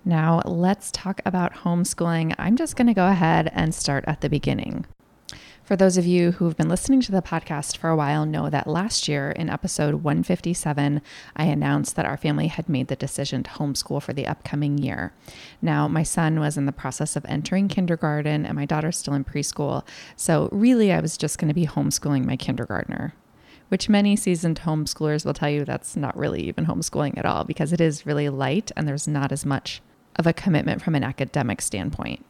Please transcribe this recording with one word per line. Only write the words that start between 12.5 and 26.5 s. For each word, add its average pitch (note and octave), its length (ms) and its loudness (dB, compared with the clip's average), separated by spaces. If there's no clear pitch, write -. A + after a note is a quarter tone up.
made C3+ 200 0
the C3+ 80 -4
decision C#3 480 -4
to - 60 -10
homeschool C#3+ 520 -4
for - 100 -8
the C#3+ 140 -4
upcoming C#3+ 500 -2
year. - 380 -4
Now, D3 260 2
my D#3+ 140 2
son D#3+ 360 0
was D3+ 200 0
in C#3 80 0
the C#3 60 0
process - 440 -6
of D3 100 -6
entering D#3 420 0
kindergarten D3+ 760 0
and - 100 -4
my C#3+ 120 -2
daughter's D#3 320 -2
still C#3 160 -4
in C#3 100 0
preschool. C#3+ 640 -4
So D3+ 360 2
really, A3 400 6
I E3 80 4
was D#3+ 160 -2
just - 220 -4
gonna D3+ 160 2
be E3+ 120 2
homeschooling C#3+ 600 0
my B2+ 100 0
kindergartner, - 760 -4
which - 200 0
many G3+ 280 6
seasoned E3+ 440 0
homeschoolers D3+ 640 0
will C#3+ 80 0
tell D3 160 -2
you D3 160 0
that's C3 320 -6
not C#3+ 180 -2
really - 280 -2
even - 240 -2